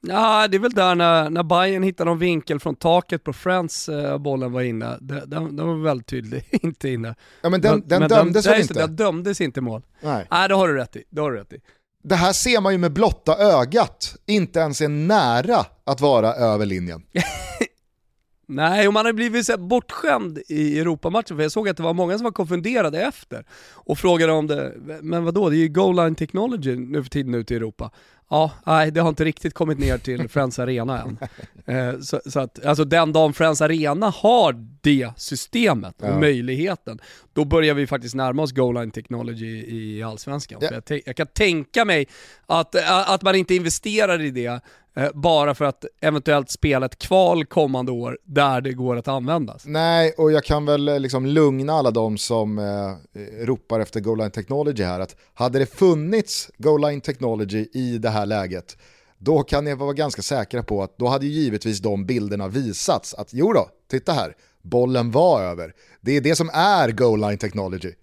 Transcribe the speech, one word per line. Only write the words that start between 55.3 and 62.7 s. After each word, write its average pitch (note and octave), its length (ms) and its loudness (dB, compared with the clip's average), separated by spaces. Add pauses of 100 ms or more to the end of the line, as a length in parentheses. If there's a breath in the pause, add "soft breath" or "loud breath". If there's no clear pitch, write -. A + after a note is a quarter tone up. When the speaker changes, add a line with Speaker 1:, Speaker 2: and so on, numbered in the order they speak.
Speaker 2:
hade B2 260 0
det C3+ 60 2
funnits F3+ 920 0
goal D3+ 240 4
line D3 200 -2
technology A2 720 -4
i B2 240 -4
det A2+ 120 -2
här G#2+ 160 -2
läget, F#2+ 520 -6 (400 soft breath)
då D3 260 2
kan D3 200 -2
ni D3 120 -4
vara C#3 180 -6
ganska C#3 280 -4
säkra A#2+ 420 -4
på G2+ 200 -4
att - 140 -12
då B2 100 -2
hade C#3 180 0
ju D3 60 -4
givetvis A2+ 480 -2
de G2 260 -2
bilderna G#2 420 -4
visats, A#2 640 -4